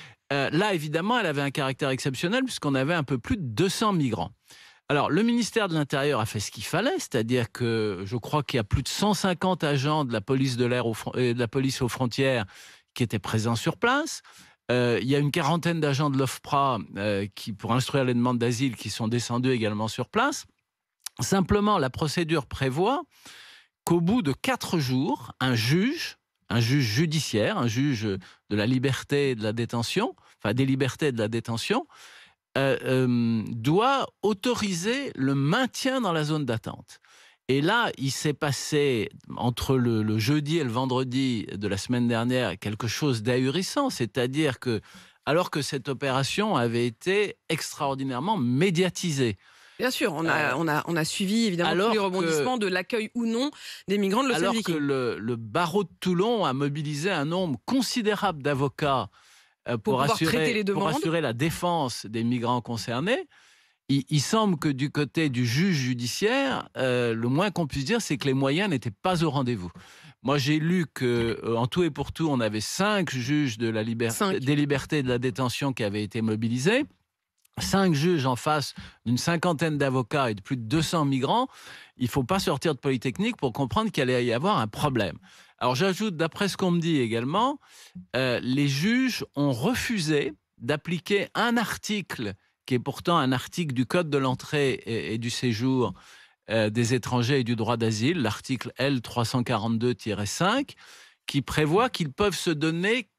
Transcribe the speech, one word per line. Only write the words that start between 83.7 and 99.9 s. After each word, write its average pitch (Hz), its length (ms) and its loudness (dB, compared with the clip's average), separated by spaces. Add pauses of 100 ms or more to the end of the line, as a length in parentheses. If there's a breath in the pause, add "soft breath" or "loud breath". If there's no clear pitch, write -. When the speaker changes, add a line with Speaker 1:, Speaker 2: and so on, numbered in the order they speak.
Speaker 1:
qu'il 156 120 0
allait 123 220 2
y 117 80 0
avoir 160 260 2
un 113 80 0
problème. 110 500 -2 (420 loud breath)
Alors 123 140 2
j'ajoute, 185 440 0
d'après 165 320 -2
ce - 80 -6
qu'on 185 140 0
me 175 100 2
dit 160 180 2
également, 139 640 0 (560 loud breath)
euh, 123 260 0
les 135 240 2
juges 208 560 0 (120)
ont 143 180 2
refusé 156 800 0 (240)
d'appliquer 165 760 -2
un 233 220 2
article 196 800 -4 (320)
qui - 80 -2
est 123 60 2
pourtant 170 360 -2
un 135 160 4
article 139 420 -2
du 123 120 2
Code 170 240 0
de 143 80 0
l'entrée 135 560 0
et, 98 400 -6
et 117 40 -4
du 117 120 -4
séjour, 120 640 0 (560 loud breath)
euh, 110 200 2
des 113 240 0
étrangers 123 460 0
et 127 60 0
du 120 100 0
droit 113 220 0
d'asile, 113 440 0
l'article - 540 -4
L 135 260 0
trois - 220 -2
cent 123 200 0
quarante-deux 117 520 0